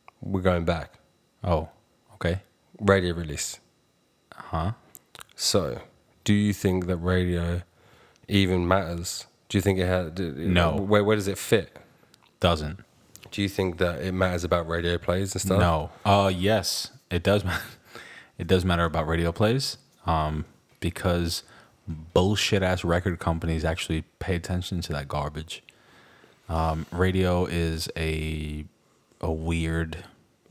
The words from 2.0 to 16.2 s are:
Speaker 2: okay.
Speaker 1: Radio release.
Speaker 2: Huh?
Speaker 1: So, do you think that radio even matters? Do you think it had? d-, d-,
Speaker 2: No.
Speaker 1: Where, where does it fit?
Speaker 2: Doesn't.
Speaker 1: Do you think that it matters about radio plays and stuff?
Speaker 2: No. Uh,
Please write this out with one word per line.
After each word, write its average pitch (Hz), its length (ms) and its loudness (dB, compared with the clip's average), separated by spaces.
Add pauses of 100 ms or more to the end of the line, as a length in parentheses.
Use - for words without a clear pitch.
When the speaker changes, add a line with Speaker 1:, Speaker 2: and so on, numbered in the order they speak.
Speaker 2:
okay. 87 260 -2 (400)
Speaker 1:
Radio 95 320 4
release. 78 460 -8 (760)
Speaker 2:
Huh? 85 360 -4 (640)
Speaker 1:
So, 76 440 0 (460)
do 107 80 4
you 104 200 2
think 92 340 0
that 90 100 0
radio 87 640 0 (640)
even 92 400 2
matters? 87 600 -2 (200)
Do 101 100 -2
you 92 40 6
think 95 180 2
it 90 60 0
had? 90 300 0
d-, 87 160 -6
d-, 73 160 -6
Speaker 2:
No. 87 280 4
Speaker 1:
Where, 104 280 2
where 107 120 4
does 98 140 -2
it 95 80 -6
fit? - 400 0 (640)
Speaker 2:
Doesn't. 80 380 2 (520)
Speaker 1:
Do 101 120 -4
you 98 40 0
think 92 300 -2
that 87 240 0
it 92 120 -4
matters 92 300 0
about 85 240 0
radio 85 300 0
plays 95 380 -2
and 92 60 -4
stuff? 92 180 2
Speaker 2:
No. 82 320 2 (120)
Uh, 101 320 4